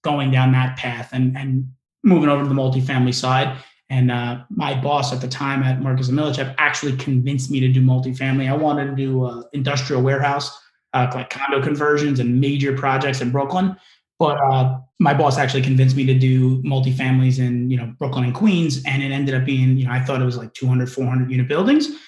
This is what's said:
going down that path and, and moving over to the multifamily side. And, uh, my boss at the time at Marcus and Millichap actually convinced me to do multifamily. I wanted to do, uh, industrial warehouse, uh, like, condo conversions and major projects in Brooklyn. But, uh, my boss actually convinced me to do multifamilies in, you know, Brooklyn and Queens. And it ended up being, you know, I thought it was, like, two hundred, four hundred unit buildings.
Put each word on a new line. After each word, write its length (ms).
going 260
down 220
that 260
path 360
and, 240
and 340
moving 260
over 140
to 60
the 40
multifamily 600
side. 440
And, 220
uh, 400
my 280
boss 320
at 80
the 80
time 360
at 180
Marcus 280
and 100
Millichap 400
actually 380
convinced 520
me 120
to 80
do 120
multifamily. 680
I 80
wanted 300
to 100
do, 300
uh, 260
industrial 520
warehouse, 520
uh, 220
like, 160
condo 300
conversions 580
and 200
major 380
projects 420
in 120
Brooklyn. 440
But, 180
uh, 260
my 160
boss 240
actually 240
convinced 320
me 100
to 80
do 480
multifamilies 800
in, 320
you 60
know, 200
Brooklyn 280
and 100
Queens. 500
And 160
it 100
ended 220
up 100
being, 320
you 120
know, 40
I 100
thought 200
it 40
was, 120
like, 160
two 140
hundred, 240
four 140
hundred 260
unit 160
buildings. 400